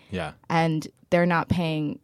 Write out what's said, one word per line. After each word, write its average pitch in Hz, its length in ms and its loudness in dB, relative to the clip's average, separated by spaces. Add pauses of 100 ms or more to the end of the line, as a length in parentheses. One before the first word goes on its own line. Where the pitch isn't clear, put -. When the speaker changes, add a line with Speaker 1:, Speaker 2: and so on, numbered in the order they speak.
(100)
Speaker 1:
Yeah. 85 220 -6 (180)
Speaker 2:
And 165 360 0 (220)
they're 175 160 4
not 170 240 2
paying 156 560 -2